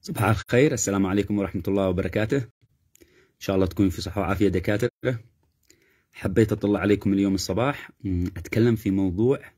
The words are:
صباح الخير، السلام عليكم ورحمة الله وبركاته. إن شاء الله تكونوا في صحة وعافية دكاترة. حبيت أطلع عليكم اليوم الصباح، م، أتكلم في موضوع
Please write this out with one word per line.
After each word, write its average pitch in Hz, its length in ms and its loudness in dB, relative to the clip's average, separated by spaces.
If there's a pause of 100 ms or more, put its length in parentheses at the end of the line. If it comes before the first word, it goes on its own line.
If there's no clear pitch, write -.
صباح 131 180 -2
الخير، 123 480 2
السلام 98 340 0
عليكم 101 320 0
ورحمة 95 300 -4
الله 98 200 2
وبركاته. 95 480 -2
إن - 1040 -12
شاء 98 160 -2
الله 95 100 4
تكونوا 92 240 0
في - 120 -8
صحة - 180 -6
وعافية 98 280 0
دكاترة. 104 420 -2 (1200)
حبيت 107 400 2
أطلع 101 280 0
عليكم 101 320 2
اليوم 98 220 2
الصباح، 104 560 -4 (140)
م، 90 220 -2 (100)
أتكلم 113 400 0
في 107 140 -2
موضوع 98 500 0 (180)